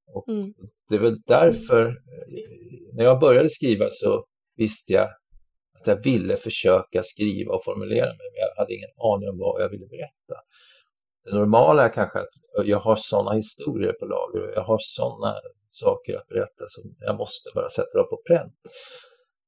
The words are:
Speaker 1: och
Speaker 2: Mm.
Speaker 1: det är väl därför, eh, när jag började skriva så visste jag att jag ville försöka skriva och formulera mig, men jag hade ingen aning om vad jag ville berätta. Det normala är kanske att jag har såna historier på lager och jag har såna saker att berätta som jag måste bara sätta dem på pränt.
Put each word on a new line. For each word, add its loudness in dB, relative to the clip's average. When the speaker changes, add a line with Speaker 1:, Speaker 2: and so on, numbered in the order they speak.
Speaker 1:
och -10
Speaker 2:
Mm. -8
Speaker 1:
det 0
är 0
väl 2
därför, 4
eh, -16
när 0
jag 6
började 6
skriva 0
så -2
visste -2
jag 4
att -14
jag 2
ville 2
försöka 0
skriva -4
och -6
formulera -2
mig, -12
men -12
jag -2
hade -4
ingen -14
aning -2
om -8
vad -2
jag -2
ville -12
berätta. -16
Det -6
normala 6
är 4
kanske -2
att -6
jag 2
har 2
såna -2
historier -4
på -12
lager -6
och -12
jag -2
har 0
såna -6
saker -2
att -16
berätta -6
som -20
jag -4
måste -10
bara -4
sätta -4
dem 0
på -8
pränt. 0